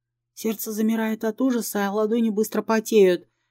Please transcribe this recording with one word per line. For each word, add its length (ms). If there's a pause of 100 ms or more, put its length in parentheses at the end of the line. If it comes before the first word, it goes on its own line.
(340)
Сердце 380
замирает 520
от 160
ужаса, 460
а 60
ладони 380
быстро 320
потеют. 640 (220)